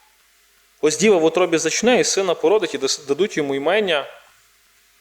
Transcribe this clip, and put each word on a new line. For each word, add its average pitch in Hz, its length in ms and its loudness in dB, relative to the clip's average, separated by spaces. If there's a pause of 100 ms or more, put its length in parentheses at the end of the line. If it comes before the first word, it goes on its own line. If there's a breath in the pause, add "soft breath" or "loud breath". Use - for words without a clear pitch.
(800)
"Ось 151 160 0
діва 196 200 4
в 160 60 2
утробі 165 340 2
зачне, 185 420 0
і - 40 2
сина 190 320 -2
породить, 170 400 0
і - 20 -6
дас-, 131 280 -4
дадуть 151 320 -2
йому 139 180 -2
імення 160 500 -2 (960)